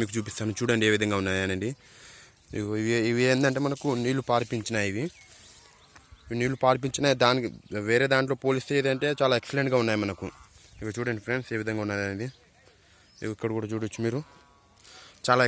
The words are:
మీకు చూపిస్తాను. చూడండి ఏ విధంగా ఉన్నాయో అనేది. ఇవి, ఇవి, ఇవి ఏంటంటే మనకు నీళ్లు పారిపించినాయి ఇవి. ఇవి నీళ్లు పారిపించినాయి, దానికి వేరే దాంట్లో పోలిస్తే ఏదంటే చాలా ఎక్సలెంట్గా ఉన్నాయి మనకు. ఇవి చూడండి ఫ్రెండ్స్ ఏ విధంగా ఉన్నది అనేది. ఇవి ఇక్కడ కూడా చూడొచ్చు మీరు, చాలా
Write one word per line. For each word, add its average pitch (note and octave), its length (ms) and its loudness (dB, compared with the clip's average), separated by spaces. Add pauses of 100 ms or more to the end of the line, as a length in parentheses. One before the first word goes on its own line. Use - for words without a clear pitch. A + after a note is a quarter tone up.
మీకు G#2 160 -4
చూపిస్తాను. G#2+ 420 -4
చూడండి A#2 300 2
ఏ - 60 6
విధంగా G#2 260 0
ఉన్నాయో F#2+ 260 0
అనేది. F#2+ 220 -4 (880)
ఇవి, G#2+ 240 -4
ఇవి, A2+ 140 0 (140)
ఇవి A#2+ 220 2
ఏంటంటే C3 360 2
మనకు C#3 200 -4 (180)
నీళ్లు C3 260 0
పారిపించినాయి A2 600 0
ఇవి. A#2 120 -4 (1200)
ఇవి A#2 160 -6
నీళ్లు B2+ 240 0
పారిపించినాయి, C3 500 2 (100)
దానికి B2 260 2 (400)
వేరే B2 240 4
దాంట్లో C3 300 2
పోలిస్తే C3+ 360 0
ఏదంటే C3 280 0 (120)
చాలా B2+ 200 4
ఎక్సలెంట్గా C3+ 420 0
ఉన్నాయి G#2+ 220 2
మనకు. F#2+ 240 -6 (520)
ఇవి G#2+ 180 -6
చూడండి A#2+ 280 -4
ఫ్రెండ్స్ B2 280 -4
ఏ A2 80 -2
విధంగా A2 240 -4
ఉన్నది G2+ 200 -2
అనేది. G2+ 220 -6 (920)
ఇవి A2 140 -4
ఇక్కడ A2+ 220 -4
కూడా G#2+ 140 -4
చూడొచ్చు A2 340 -4
మీరు, B2 140 -2 (1080)
చాలా B2 200 6